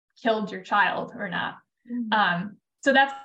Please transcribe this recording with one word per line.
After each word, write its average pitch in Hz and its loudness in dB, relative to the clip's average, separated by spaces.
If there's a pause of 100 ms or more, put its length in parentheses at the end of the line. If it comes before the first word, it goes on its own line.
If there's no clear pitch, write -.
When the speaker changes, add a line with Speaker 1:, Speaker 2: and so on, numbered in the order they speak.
(220)
Speaker 1:
killed 214 0
your 185 -12
child 185 0
or 208 -8
not. 175 -6 (340)
Speaker 2:
Mm. 240 -4
Speaker 1:
Um, 196 0 (260)
so 277 4
that's 277 4 (120)